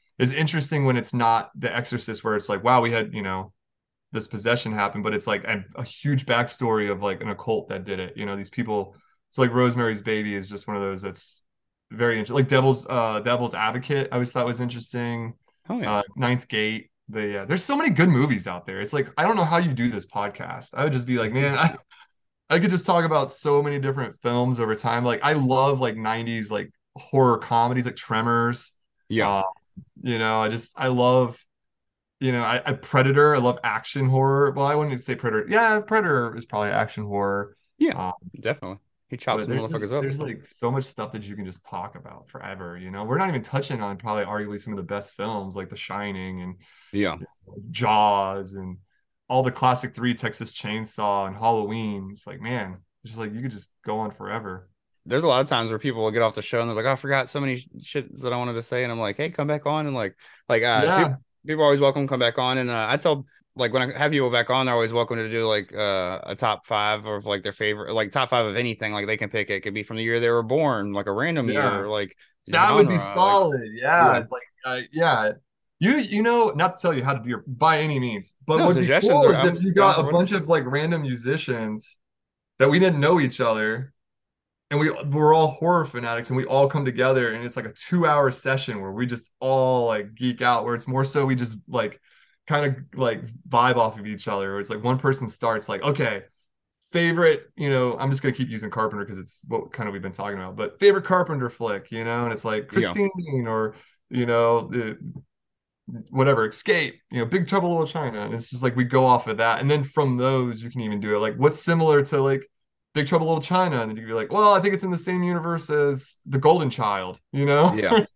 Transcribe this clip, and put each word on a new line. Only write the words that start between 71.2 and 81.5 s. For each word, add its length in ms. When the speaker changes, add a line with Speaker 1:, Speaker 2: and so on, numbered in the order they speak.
Speaker 1:
Yeah. 60
Speaker 2:
year, 340
like, 260
Speaker 1:
That 240
would 120
be 120
Speaker 2:
genre, 0
like 140
Speaker 1:
solid. 600
Yeah. 240
Speaker 2:
Yeah. 320
Speaker 1:
Like, 140
uh, 160
yeah. 420
You, 180
you 240
know, 300
not 240
to 60
tell 120
you 100
how 100
to 100
do 60
your, 180
by 320
any 200
means, 360
but 140
Speaker 2:
No, 60
Speaker 1:
what 100
would 40
be 40
Speaker 2:
suggestions 180
Speaker 1:
cool 240
Speaker 2:
are 60
Speaker 1:
is 120
if 120
Speaker 2:
down 80
Speaker 1:
you 100
got 260
Speaker 2:
for 0
Speaker 1:
a 120
Speaker 2:
it. 40
Speaker 1:
bunch 160
of, 160
like, 200
random 340
musicians 960